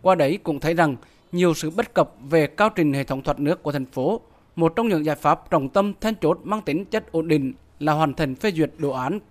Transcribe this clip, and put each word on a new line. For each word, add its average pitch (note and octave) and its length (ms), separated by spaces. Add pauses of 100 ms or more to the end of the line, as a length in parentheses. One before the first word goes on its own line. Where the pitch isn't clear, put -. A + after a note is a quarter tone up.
Qua F#3 140
đấy D#3 280
cũng D3 160
thấy D#3+ 140
rằng D#3+ 220 (360)
nhiều F3 220
sự D3+ 160
bất F3 240
cập - 180 (180)
về D#3 180
cao G#3 220
trình D#3 240
hệ C#3 100
thống C3+ 180
thoát C3+ 180
nước D3 240
của - 80
thành C3+ 140
phố. D#3 360 (340)
Một E3 200
trong A#3 120
những D#3+ 180
giải D#3 100
pháp - 340
trọng C#3 200
tâm G3 320
then A3 200
chốt D3 220
mang G#3+ 180
tính E3 240
chất A3 260
ổn E3 160
định C#3+ 260 (260)
là D3+ 140
hoàn D3+ 200
thành C3+ 220
phê G#3+ 160
duyệt D#3 260
đồ C#3+ 120
án C3 300 (120)